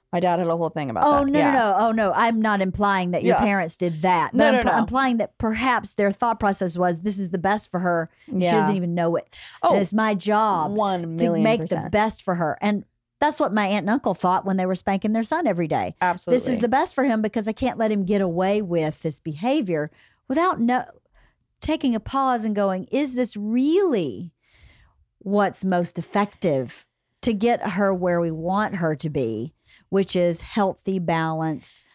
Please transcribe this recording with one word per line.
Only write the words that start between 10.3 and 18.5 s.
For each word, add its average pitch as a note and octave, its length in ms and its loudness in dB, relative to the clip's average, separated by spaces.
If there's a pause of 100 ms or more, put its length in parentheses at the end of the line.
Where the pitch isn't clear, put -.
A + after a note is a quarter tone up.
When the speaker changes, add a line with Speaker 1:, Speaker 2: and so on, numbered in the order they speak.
Speaker 2:
to - 40 -4
make G#3 60 -6
the G#3+ 40 -2
Speaker 1:
one F3+ 360 -2 (280)
million A#3 160 4
percent. D#3+ 320 -4
Speaker 2:
best G#3+ 320 0
for F3+ 120 -2
her." E3 240 -2
And G3+ 260 -2 (360)
that's D4+ 180 0
what A#3 140 0
my G#3 140 2
aunt G3 160 0
and F#3+ 80 -2
uncle A3+ 240 0
thought F3+ 300 0
when F#3+ 120 0
they F#3 80 0
were F#3 80 0
spanking G3 400 -2
their A3+ 80 0
son D#4 240 -2
every F3 220 0
day. A2+ 340 -2
Speaker 1:
Absolutely. F3+ 380 0
Speaker 2:
"This - 160 -2
is A3 40 -2
the A#3 100 0
best C4+ 260 0
for C4 80 0
him A3+ 180 2
because G#3+ 260 -2
I A3 60 -4
can't - 240 -4
let A3 140 0
him G3+ 120 0
get G3+ 160 0
away F#3+ 440 0